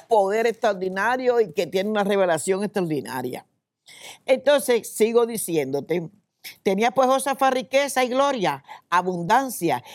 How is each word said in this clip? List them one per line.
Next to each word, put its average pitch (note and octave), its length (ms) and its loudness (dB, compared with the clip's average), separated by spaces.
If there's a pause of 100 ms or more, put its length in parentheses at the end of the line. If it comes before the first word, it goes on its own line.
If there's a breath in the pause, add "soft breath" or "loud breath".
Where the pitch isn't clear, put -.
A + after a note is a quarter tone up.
poder G#3+ 400 2
extraordinario A3+ 960 0
y F#3 140 -2
que F#3 120 -2
tiene F#3+ 220 -4
una G#3 160 0
revelación F#3+ 580 0
extraordinaria. C3 840 -4 (800 loud breath)
Entonces, C4 600 2
sigo A#3 380 2
diciéndote, D#3+ 840 -4 (520 loud breath)
tenía G#3 280 2
pues B3+ 180 2
Josafat C4+ 460 2
riqueza C4+ 500 0
y A#3+ 60 -2
gloria, B3 520 0 (280 loud breath)
abundancia, F3+ 920 0 (120 loud breath)